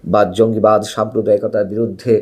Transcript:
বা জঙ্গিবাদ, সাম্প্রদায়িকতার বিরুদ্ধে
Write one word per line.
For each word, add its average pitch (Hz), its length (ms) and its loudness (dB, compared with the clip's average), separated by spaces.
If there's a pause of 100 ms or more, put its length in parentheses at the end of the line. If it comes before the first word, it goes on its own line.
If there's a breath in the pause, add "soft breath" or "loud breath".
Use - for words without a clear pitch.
বা 101 180 0 (160)
জঙ্গিবাদ, 107 440 2 (120)
সাম্প্রদায়িকতার 107 760 -2
বিরুদ্ধে 110 500 -2